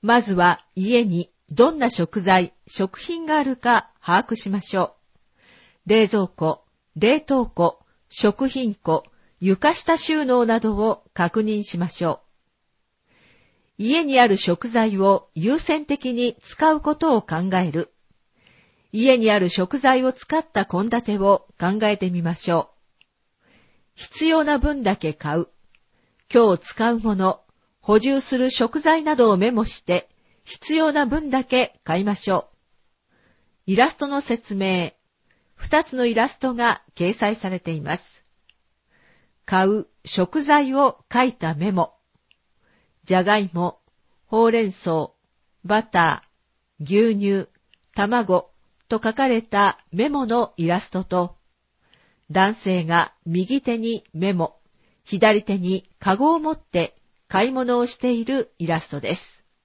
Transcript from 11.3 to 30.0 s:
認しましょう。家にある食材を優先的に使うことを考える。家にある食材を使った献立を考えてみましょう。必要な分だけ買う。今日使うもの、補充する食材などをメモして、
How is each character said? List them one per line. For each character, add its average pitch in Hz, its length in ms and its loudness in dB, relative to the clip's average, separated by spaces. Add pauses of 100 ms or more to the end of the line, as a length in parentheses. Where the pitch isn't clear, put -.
認 214 220 -4
し 180 140 -8
ま 170 120 -4
し - 160 -6
ょ 151 180 -2
う。 - 40 -20 (1500)
家 277 240 0
に 269 160 2
あ 240 80 8
る 196 100 2
食 180 320 -4
材 220 280 0
を 196 380 2
優 214 220 0
先 311 280 -2
的 262 280 -4
に 240 280 -2
使 - 320 0
う 302 80 -2
こ 302 140 -2
と 311 200 2
を 208 60 2
考 175 360 -4
え 180 140 0
る。 160 220 -4 (1000)
家 247 260 4
に 220 140 2
あ 208 60 4
る 180 120 2
食 185 280 -4
材 262 260 2
を 254 100 0
使 - 240 -6
っ 320 80 -2
た 196 200 -4
献 196 240 -4
立 233 280 -2
を 196 300 2 (120)
考 185 240 -2
え 208 140 2
て 185 120 -4
み 175 140 -4
ま 170 100 -2
し - 180 -6
ょ 165 220 -2
う。 - 680 -20 (500)
必 - 320 -6
要 320 180 4
な 294 140 0
分 277 240 -2
だ 208 140 0
け - 180 -6
買 151 240 -6
う。 170 120 -4 (840)
今 226 220 6
日 - 40 -6
使 233 340 -2
う 233 60 -2
も 214 160 -2
の、 190 260 -2 (380)
補 214 200 4
充 269 220 0
す 262 160 -4
る 254 120 2
食 254 300 -2
材 320 240 2
な 302 120 0
ど 240 140 4
を 196 80 4
メ 214 140 2
モ 226 140 0
し - 160 -12
て、 - 280 -2 (340)